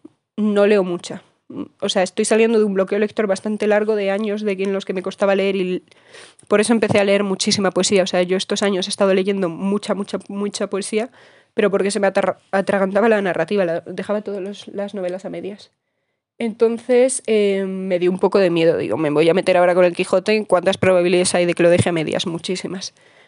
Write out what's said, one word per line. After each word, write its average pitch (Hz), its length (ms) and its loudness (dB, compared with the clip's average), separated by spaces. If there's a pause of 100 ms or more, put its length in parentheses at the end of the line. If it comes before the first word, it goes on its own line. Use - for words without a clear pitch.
(380)
no 208 300 2
leo 208 160 4
mucha. 175 400 -8 (560)
O 202 100 -6
sea, 202 120 0
estoy 196 240 -2
saliendo 226 320 2
de 214 80 4
un 202 80 -2
bloqueo 190 240 -2
lector 214 300 -2
bastante 208 400 -4
largo 214 280 2
de 202 140 -2
años 208 320 -4
de 202 160 -4
que, 190 60 -4
en 196 100 -2
los 196 100 -4
que 196 100 -8
me 185 100 -6
costaba 196 320 0
leer 190 200 0
y 196 60 -2
l-, 180 200 -4 (640)
por 208 120 4
eso 214 140 2
empecé 214 260 2
a 202 40 4
leer 202 200 2
muchísima 196 460 0
poesía. 185 320 2
O 185 60 0
sea, 185 160 0
yo 185 120 0
estos 202 280 -4
años 196 240 -2
he - 20 -12
estado 196 240 0
leyendo 196 340 0
mucha, 196 460 -4
mucha, 196 240 -6 (100)
mucha 202 440 -6
poesía, 214 400 -6 (420)
pero 202 160 2
porque 196 220 2
se 214 80 -4
me 196 80 2
atarra-, 190 320 0 (120)
atragantaba 196 580 0
la 214 120 2
narrativa, 190 420 -2
la, 170 180 -2
dejaba 202 400 -6
todas 202 200 -8
los, 202 280 -12
las 202 260 -10
novelas 185 300 -6
a 185 40 -10
medias. 180 420 -12 (680)
Entonces, 233 880 0
eh, 202 380 2
me 190 340 -2
dio 180 120 2
un 185 80 -4
poco 202 200 2
de 185 100 4
miedo. 165 280 2
Digo, 95 200 -2
"Me 156 120 0
voy 147 200 4
a 165 40 4
meter 185 220 2
ahora 180 180 4
con 180 120 4
el 175 100 0
Quijote, 196 500 0
¿cuántas 185 320 2
probabilidades 185 580 2
hay 180 100 2
de 170 80 0
que 170 100 0
lo 170 60 6
deje 175 200 4
a 175 40 -2
medias?". 160 340 -2
Muchísimas. 180 680 -8 (340)